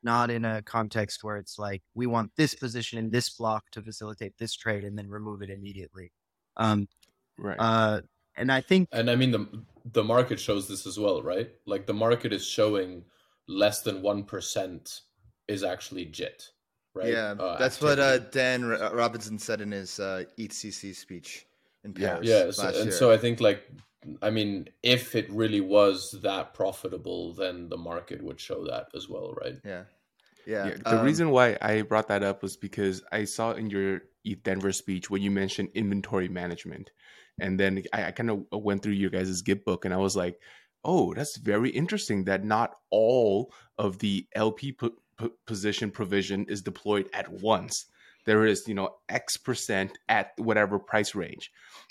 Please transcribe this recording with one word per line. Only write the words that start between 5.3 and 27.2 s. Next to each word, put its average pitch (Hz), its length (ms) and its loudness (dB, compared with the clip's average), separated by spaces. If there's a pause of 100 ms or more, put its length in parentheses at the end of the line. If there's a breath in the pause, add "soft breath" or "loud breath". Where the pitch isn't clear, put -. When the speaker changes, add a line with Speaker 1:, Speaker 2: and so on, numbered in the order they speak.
Speaker 1:
it 98 100 -12
immediately." 95 640 -14 (440)
Um, 107 320 2 (500)
Speaker 2:
Right. 104 200 -6
Speaker 1:
uh, 110 440 4 (340)
and 127 160 0
I 131 80 4
think 185 320 4
Speaker 3:
And 120 180 2
I 120 60 4
mean, 127 140 4
the, 107 340 -4 (200)
the 110 200 0
market 117 340 4
shows 101 300 -2
this 98 180 -10
as 95 120 -8
well, 101 240 2
right? 104 280 -2 (160)
Like, 98 200 -4
the 107 80 -2
market 113 380 2
is 95 140 -2
showing 95 580 0 (420)
less 104 360 2
than 95 200 -4
one 101 220 0
percent 92 760 -8 (480)
is 98 140 -4
actually 92 440 -6
jit, - 460 -12 (420)
right? 113 180 0
Speaker 4:
Yeah, 107 260 -2
Speaker 3:
Uh, 90 200 -2
Speaker 4:
that's - 220 0
what, 143 180 4
uh, 139 40 4
Speaker 3:
activity. 131 300 4
Speaker 4:
Dan 127 320 2
R-, 113 300 -2
Robinson 113 440 -2
said 107 220 -4
in 104 120 -8
his, 98 280 -8
uh, 95 240 -4 (140)
E 110 100 -8
T - 220 -10
C 98 240 -12
speech - 520 -16 (360)
in 104 120 -12
Speaker 2:
Yeah. 92 200 -2
Speaker 4:
Paris 110 140 -2
Speaker 3:
Yeah, 98 220 6
so, 101 120 -4
Speaker 4:
last 92 140 0
Speaker 3:
and 107 100 0
Speaker 4:
year. 101 120 -2
Speaker 3:
so 123 120 8
I 110 80 10
think, 120 220 -2
like, 104 300 2 (520)
I 107 80 0
mean, 104 380 -2 (140)
if 123 320 2
it 104 160 0
really 107 300 0
was 98 520 4 (100)
that 98 320 -4
profitable, 87 800 -6